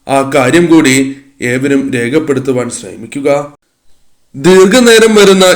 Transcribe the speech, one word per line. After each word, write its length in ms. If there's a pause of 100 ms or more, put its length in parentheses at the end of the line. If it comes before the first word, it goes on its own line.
ആ 140 (160)
കാര്യം 300
കൂടി 300 (460)
ഏവരും 380 (120)
രേഖപ്പെടുത്തുവാൻ 800
ശ്രമിക്കുക. 580 (1080)
ദീർഘനേരം 800
വരുന്ന 420